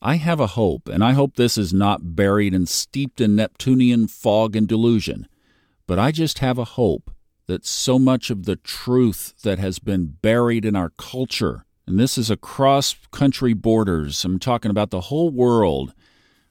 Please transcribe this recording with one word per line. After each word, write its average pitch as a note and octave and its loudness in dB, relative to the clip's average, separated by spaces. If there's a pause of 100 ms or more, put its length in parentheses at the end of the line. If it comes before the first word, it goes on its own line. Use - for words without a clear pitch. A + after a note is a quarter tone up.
I D3 0
have D#3+ 0
a A#2+ 2
hope, F#2 -2
and F#2 0
I B2 4
hope C#3 2
this A#2+ 2
is F#2 -2
not F#2+ 0
buried G2 2
and F#2 0
steeped - -6
in G#2+ 4
Neptunian A#2+ 2
fog A2 0
and A2 2
delusion, A2 0 (580)
but F2+ -2
I A#2+ 2
just D#3 -2
have B2+ -2
a B2 -4
hope G#2 -2 (360)
that F2+ -6
so - 0
much C3 2
of G2 -6
the G2 -2
truth - -2
that G2 -2
has F#2+ -4
been F2 -4
buried A#2 2
in G#2+ -2
our F2 -2
culture, A2+ -6 (200)
and F#2 0
this C3 0
is A2+ -2
across C3+ 0 (140)
country C3 0
borders, G2 0
I'm F#2 -2
talking A#2 -4
about G2+ -2
the F2+ -4
whole D#3+ -2
world, A2+ 2 (580)